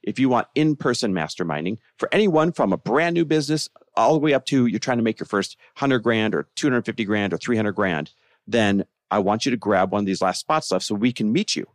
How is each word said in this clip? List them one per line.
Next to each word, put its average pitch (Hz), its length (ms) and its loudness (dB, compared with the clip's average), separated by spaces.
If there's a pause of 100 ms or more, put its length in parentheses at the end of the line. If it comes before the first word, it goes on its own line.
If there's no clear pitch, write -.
if - 160 -6
you 131 120 4
want 123 260 2
in-person 143 580 0
masterminding, 82 640 -4 (200)
for - 160 -4
anyone 170 400 2
from 110 180 2
a 87 60 0
brand 170 380 0
new 170 100 2
business 151 420 -2 (300)
all 117 160 4
the 160 60 2
way 147 140 2
up 135 120 0
to 131 200 2
you're 110 140 -2
trying 127 180 -2
to 117 60 0
make 110 160 -2
your - 80 -10
first - 300 -2 (180)
hundred 135 240 0
grand 110 340 0
or 76 220 -4
two 151 120 -2
hundred 123 180 0
fifty 113 180 -4
grand 101 300 0
or 85 40 -4
three 120 200 -2
hundred 104 160 0
grand, 87 380 -2 (360)
then 101 380 2 (260)
I 101 80 2
want 104 260 0
you 135 60 0
to 120 60 -2
grab 98 340 2
one 104 80 0
of 101 60 -2
these 95 160 -2
last 92 180 0
spots - 320 -4
left 92 140 -2
so 107 100 -4
we 117 160 0
can 110 220 -2
meet 190 240 -2
you - 180 -8